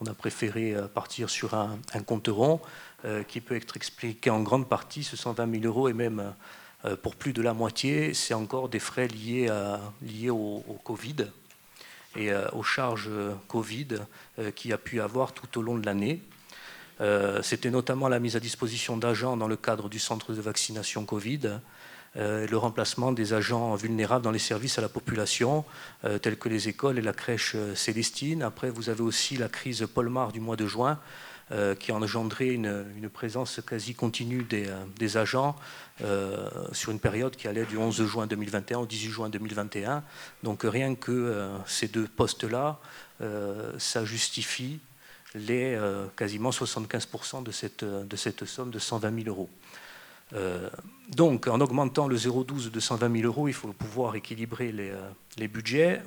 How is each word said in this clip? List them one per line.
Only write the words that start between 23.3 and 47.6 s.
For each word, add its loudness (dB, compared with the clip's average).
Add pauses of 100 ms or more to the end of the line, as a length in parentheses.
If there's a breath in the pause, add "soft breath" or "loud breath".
agents 2
vulnérables 2
dans 2
les 0
services 0
à 2
la 0
population, 2 (400 loud breath)
euh, 2
tels 2
que -4
les 2
écoles 2
et 2
la 2
crèche, 0
euh, -2
Célestine. 0
Après, -2
vous -4
avez 0
aussi 2
la 2
crise -2
Polmar 2
du -6
mois 0
de 2
juin, 2 (540 loud breath)
euh, 4
qui -2
a 2
engendré 0
une, 0 (120)
une -8
présence -4
quasi -6
continue 0
des, 0
euh, -6 (120)
des 2
agents, 4 (480 loud breath)
euh, 0 (220)
sur -2
une -2
période 2
qui -10
allait 0
du -4
onze 4
juin 0
deux 0
mille -2
vingt -2
et -2
un 0
au 0
dix-huit -4
juin -2
deux -4
mille -4
vingt -2
et -2
un. 0 (400 loud breath)
Donc 0
rien 4
que, -2
euh, 0 (100)
ces 0
deux 0
postes-là, 2 (400 loud breath)
euh, -4
ça 0
justifie -2 (540 loud breath)
les, 0
euh, 0 (100)
quasiment 0
soixante-quinze -2
pour -10
cent -8
de -8
cette, -6